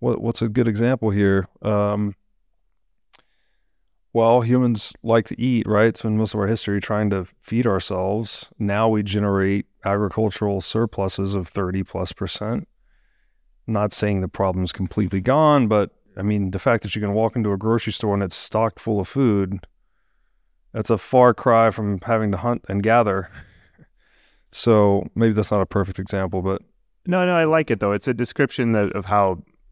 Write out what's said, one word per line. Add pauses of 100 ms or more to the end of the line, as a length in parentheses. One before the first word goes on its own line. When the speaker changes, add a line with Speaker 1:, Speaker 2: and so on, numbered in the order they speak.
Speaker 1:
what,
what's
a
good
example
here? (160)
Um, (2000)
well,
humans (100)
like
to
eat,
right?
So
in
most
of
our
history,
trying
to (140)
feed
ourselves, (100)
now
we
generate (180)
agricultural
surpluses
of
thirty
plus
percent. (960)
Not
saying
the
problem's
completely
gone,
but, (260)
I
mean,
the
fact
that
you
can
walk
into
a
grocery
store
and
it's
stocked
full
of
food, (1080)
that's
a
far
cry
from
having
to
hunt
and
gather.
<laughs> (1120)
So
maybe
that's
not
a
perfect
example,
but (460)
Speaker 2:
No,
no,
I
like
it,
though.
It's
a
description
that,
of
how (300)